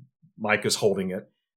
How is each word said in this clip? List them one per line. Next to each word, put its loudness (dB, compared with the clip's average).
Mike 0
is 0
holding 0
it. -6